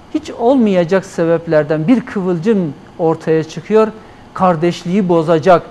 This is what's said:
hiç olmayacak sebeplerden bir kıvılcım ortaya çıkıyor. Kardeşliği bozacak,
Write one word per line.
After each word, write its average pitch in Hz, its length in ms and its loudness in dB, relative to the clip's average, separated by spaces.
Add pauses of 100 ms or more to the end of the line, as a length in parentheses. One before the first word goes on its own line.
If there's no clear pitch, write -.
(140)
hiç 302 160 -8
olmayacak 196 760 2
sebeplerden 160 840 0
bir 240 120 4
kıvılcım 180 760 -2 (240)
ortaya 160 460 0
çıkıyor. 208 440 0 (460)
Kardeşliği 175 760 0
bozacak, 165 640 2